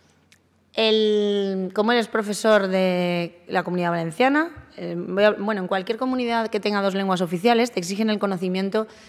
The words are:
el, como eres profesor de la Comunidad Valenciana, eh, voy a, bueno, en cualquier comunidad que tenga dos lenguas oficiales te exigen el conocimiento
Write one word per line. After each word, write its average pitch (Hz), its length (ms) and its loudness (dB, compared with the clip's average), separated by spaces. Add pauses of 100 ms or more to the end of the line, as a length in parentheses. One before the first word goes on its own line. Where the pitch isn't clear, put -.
(720)
el, 208 1000 0
como 214 160 2
eres 233 160 2
profesor 208 600 2
de 180 800 0
la 185 160 -2
Comunidad 175 280 -2
Valenciana, 247 580 0 (260)
eh, 175 220 -8
voy 180 260 0
a, 214 80 6
bueno, 202 300 -4
en 180 60 -4
cualquier 196 320 -4
comunidad 240 480 -2
que 214 120 -2
tenga 208 220 -2
dos 196 140 0
lenguas 190 260 0
oficiales 226 500 2
te - 80 -4
exigen 196 300 -2
el 214 80 0
conocimiento 190 720 -2 (220)